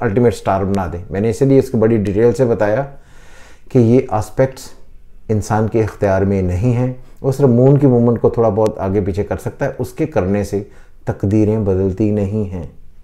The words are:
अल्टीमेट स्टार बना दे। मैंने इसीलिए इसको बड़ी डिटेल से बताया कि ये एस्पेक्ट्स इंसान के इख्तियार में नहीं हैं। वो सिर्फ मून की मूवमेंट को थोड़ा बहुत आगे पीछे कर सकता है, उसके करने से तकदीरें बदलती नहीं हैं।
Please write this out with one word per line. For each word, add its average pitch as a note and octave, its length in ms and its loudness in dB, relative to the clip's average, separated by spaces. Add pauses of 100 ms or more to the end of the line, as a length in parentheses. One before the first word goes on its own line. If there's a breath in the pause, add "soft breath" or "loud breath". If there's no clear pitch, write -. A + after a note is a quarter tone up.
अल्टीमेट A#2 320 2
स्टार G2 300 -2
बना F#2+ 220 -2
दे। F2+ 240 -10
मैंने G2+ 200 -2
इसीलिए C3+ 280 2
इसको C3 200 0
बड़ी A2+ 200 2
डिटेल G#2 340 2
से C3 120 0
बताया A2 380 0 (880 soft breath)
कि - 80 2
ये A#2+ 200 6 (160)
एस्पेक्ट्स C3 560 -4 (600)
इंसान A2 380 -2
के A2 120 0
इख्तियार G2 440 0
में G2 180 0
नहीं F#2 300 0
हैं। B2+ 320 -4 (180 soft breath)
वो C3+ 100 0
सिर्फ C3+ 180 2
मून B2+ 260 6
की C3+ 100 4
मूवमेंट A#2+ 340 4
को A#2+ 100 4
थोड़ा A2+ 200 2
बहुत G#2+ 280 0
आगे G2 220 0
पीछे G2 240 -2
कर G2 120 -6
सकता - 300 -6
है, - 60 -6
उसके - 340 -6
करने G2+ 380 -2
से G2+ 260 -6 (360 soft breath)
तकदीरें G#2+ 580 0
बदलती G2 460 0
नहीं G#2 360 -2
हैं। F2 260 -10 (300)